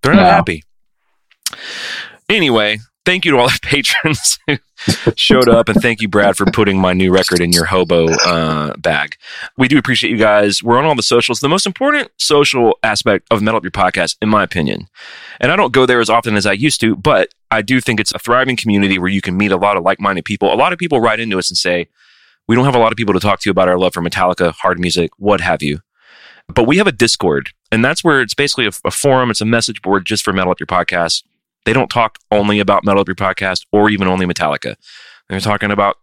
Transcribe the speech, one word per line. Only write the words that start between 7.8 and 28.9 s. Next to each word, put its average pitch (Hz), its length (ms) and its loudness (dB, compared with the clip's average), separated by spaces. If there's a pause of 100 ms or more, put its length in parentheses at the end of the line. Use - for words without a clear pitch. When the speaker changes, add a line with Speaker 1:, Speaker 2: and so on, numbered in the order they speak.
Speaker 1:
uh, 78 500 -2
bag. 73 400 -4 (400)
We 127 120 0
do 143 100 4
appreciate 120 320 -2
you 117 60 -2
guys. 104 460 2
We're 117 160 2
on 143 60 2
all 156 100 2
the 117 80 -2
socials. 120 380 0
The 139 80 -2
most 180 180 0
important 277 520 -2
social 139 640 2
aspect 107 480 0
of 107 120 0
Metal 110 160 0
Up 87 60 -6
Your 90 60 -8
Podcast, 92 520 -2
in 107 60 -2
my 107 140 2
opinion, 71 440 -4 (540)
and 131 120 0
I 180 40 0
don't 160 160 0
go 131 140 4
there 123 140 2
as 113 100 0
often 113 260 0
as 101 100 0
I 98 60 0
used 127 280 -2
to, 113 160 0
but 98 320 2 (220)
I 110 120 0
do 123 180 0
think 110 200 -2
it's - 120 -2
a - 60 -8
thriving 127 380 0
community 101 420 0
where 92 120 -2
you 98 100 -2
can 90 160 -4
meet 101 160 0
a 95 40 2
lot 101 200 2
of 87 60 -2
like-minded 95 420 -2
people. 101 280 -2
A 95 40 0
lot 151 160 2
of 170 60 -8
people 156 220 0
write 110 200 0
into 107 180 -4
us 90 120 -4
and 87 60 -6
say, 87 320 -2 (600)
"We 117 80 4
don't 123 80 4
have 139 100 2
a 123 40 4
lot 113 140 4
of 107 40 -6
people 104 180 -2
to 90 60 0
talk 101 200 0
to 101 100 -2
about 92 180 2
our 90 100 2
love 90 160 0
for 87 80 -6
Metallica, 90 520 -2
hard 90 260 -6
music, 87 380 -2
what 98 240 0
have 87 200 -2
you." 73 180 -6 (680)
But 120 180 2
we 151 120 2
have 202 100 2
a 165 40 -2
Discord, 90 580 0 (200)
and 110 140 0
that's 151 180 -2
where 147 180 2
it's 113 140 -4
basically 139 320 -2
a, 98 60 -4 (120)
a - 60 -2